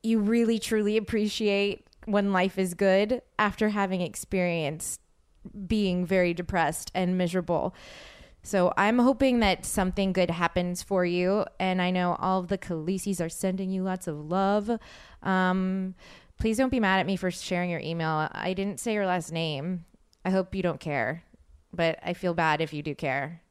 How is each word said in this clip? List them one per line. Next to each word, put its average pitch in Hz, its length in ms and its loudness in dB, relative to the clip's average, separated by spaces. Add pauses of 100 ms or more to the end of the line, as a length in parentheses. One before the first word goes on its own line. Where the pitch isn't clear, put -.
you 226 160 4
really, 226 400 4
truly 214 380 0
appreciate 202 880 0 (200)
when 202 280 2
life 190 240 2
is 185 160 0
good 196 480 2 (160)
after 214 320 2
having 196 320 -2
experienced 170 1000 -4 (680)
being 185 380 2
very 180 280 4
depressed 170 640 -2
and 185 220 0
miserable. 180 580 0 (640)
So 180 360 2
I'm 220 220 4
hoping 254 420 4
that 196 240 2
something 190 480 0
good 175 180 2
happens 180 500 -2
for 185 240 0
you. 180 400 0 (140)
And 185 220 0
I 180 100 2
know 180 280 0
all 185 200 0
of 180 80 -6
the 190 100 -2
Khaleesi's 180 640 -4
are 170 100 -2
sending 190 400 -2
you 190 140 -2
lots 185 240 -4
of 151 100 -6
love. 196 540 0 (500)
Um, 185 760 0 (440)
please 220 180 0
don't 262 120 2
be 254 100 0
mad 190 200 4
at 175 60 0
me 190 100 0
for 180 160 -2
sharing 180 380 -4
your 165 120 -4
email. 160 500 -2
I - 220 -4
didn't 196 260 -4
say 226 140 -4
your 208 120 0
last 180 260 -2
name. 165 540 -4 (380)
I 185 60 -2
hope 190 260 0
you 190 80 -2
don't 160 160 -2
care, 143 440 -4 (500)
but 165 300 0
I 175 100 -4
feel 175 200 -2
bad 160 280 2
if 151 120 -2
you 147 80 -6
do 151 140 -6
care. 143 560 -4